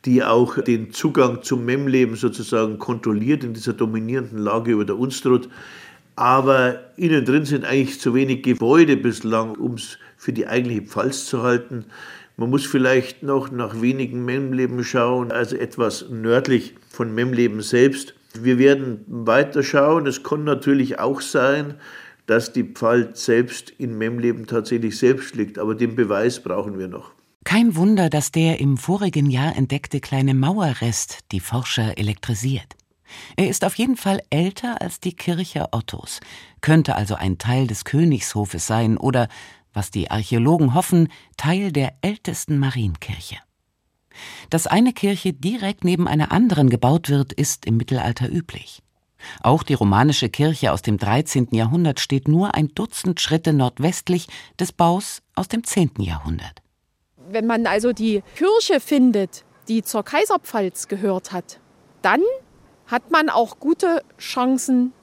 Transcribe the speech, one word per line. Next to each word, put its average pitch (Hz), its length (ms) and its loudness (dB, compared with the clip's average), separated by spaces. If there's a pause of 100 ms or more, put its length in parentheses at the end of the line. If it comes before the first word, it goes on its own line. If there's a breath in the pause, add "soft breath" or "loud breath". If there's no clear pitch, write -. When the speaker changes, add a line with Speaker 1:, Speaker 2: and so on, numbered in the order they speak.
Speaker 1:
die 123 200 4
auch 120 320 4
den 117 360 -2
Zugang 131 520 0
zum 123 200 -2
Memleben 127 520 0
sozusagen 110 640 -2
kontrolliert 117 640 -2
in 117 100 -8
dieser 113 200 -6
dominierenden 113 640 -4
Lage 113 320 0
über 104 120 2
der 101 140 -2
Unstrut. 127 500 0 (680 loud breath)
Aber 127 640 4 (180)
innen 160 260 2
drin 139 220 2
sind 139 180 -2
eigentlich 135 380 -2
zu 120 140 0
wenig 135 260 2
Gebäude 135 560 6
bislang, 110 580 -2
um's 120 440 -8 (180 loud breath)
für - 160 -6
die 113 140 -4
eigentliche 120 340 -2
Pfalz - 460 -4
zu 120 160 -4
halten. 123 420 -2 (500 loud breath)
Man 117 140 -4
muss 139 160 0
vielleicht 127 560 2
noch 135 300 -2
nach 113 280 -6
wenigen 123 460 -2
Memleben 127 580 -2
schauen, 123 480 0
also 120 240 -2
etwas 113 540 -4
nördlich 120 640 0 (160)
von 113 240 -6
Memleben 117 480 0
selbst. 127 540 2 (180)
Wir 123 240 2
werden 135 500 2
weiter 127 560 0
schauen. 147 440 2
Es 135 160 -4
kann 151 200 -4
natürlich 139 560 0
auch 135 220 -2
sein, 143 540 0 (500 loud breath)
dass 117 280 2
die 117 120 0
Pfalz 117 600 0
selbst 120 440 0
in 117 280 -8
Memleben 117 480 -2
tatsächlich 113 520 -2
selbst 131 380 2
liegt, 104 220 -4
aber 107 160 -2
den 113 220 -2
Beweis 113 460 0
brauchen 98 360 -6
wir 92 100 -8
noch. - 240 -14 (320)
Speaker 2:
Kein 220 340 4
Wunder, 185 320 4
dass 147 220 -2
der 165 280 2
im 139 180 2
vorigen 170 520 0
Jahr 135 260 0
entdeckte 135 460 -4
kleine 135 320 0
Mauerrest 135 880 -2 (120)
die 98 80 -2
Forscher 113 580 -4
elektrisiert. 110 800 -4 (600 loud breath)
Er 196 100 2
ist - 160 -2
auf 185 120 -2
jeden 254 200 0
Fall 196 340 -2
älter 190 520 -2
als 175 180 -8
die 175 160 -6
Kirche 170 560 -4
Ottos, - 480 -8 (400 loud breath)
könnte 156 380 4
also 101 180 -2
ein 92 220 -2
Teil 127 280 0
des 110 200 -6
Königshofes 110 840 0
sein 110 300 2
oder, 127 320 0 (440 loud breath)
was 101 180 -4
die - 200 -4
Archäologen 123 600 2
hoffen, 170 340 2 (300 loud breath)
Teil 185 340 0
der 139 300 -2
ältesten 170 580 -4
Marienkirche. 110 760 -4 (1120 loud breath)
Dass 165 180 0
eine 240 240 4
Kirche 196 400 -2
direkt 196 540 -4
neben 175 220 2
einer 151 260 0
anderen 170 360 4
gebaut 123 380 2
wird, 139 240 0
ist - 340 -4
im 113 120 2
Mittelalter 120 520 -2
üblich. - 520 -8 (600 loud breath)
Auch 139 220 4
die 143 120 0
romanische 120 520 4
Kirche 143 460 0
aus - 80 -2
dem 104 160 0
dreizehnten 117 600 0
Jahrhundert 156 440 0
steht 135 260 -2
nur 170 280 2
ein 151 200 0
Dutzend 190 460 -4
Schritte 160 320 0
nordwestlich 151 760 0 (320 loud breath)
des 180 140 -4
Baus 175 480 0 (140)
aus 190 120 -4
dem 226 160 -4
zehnten - 380 0
Jahrhundert. 80 600 -6 (680)
Speaker 3:
Wenn 220 180 -2
man 233 200 0
also 214 260 0
die 214 300 -2 (120)
Kirche 392 440 2
findet, 240 640 2 (240)
die 226 160 0
zur 208 200 -4
Kaiserpfalz 294 840 -2
gehört 190 440 -4
hat, - 280 -10 (420)
dann 208 200 4 (640)
hat - 260 -4
man 320 180 2
auch - 300 0
gute 330 420 2 (160)
Chancen 254 840 0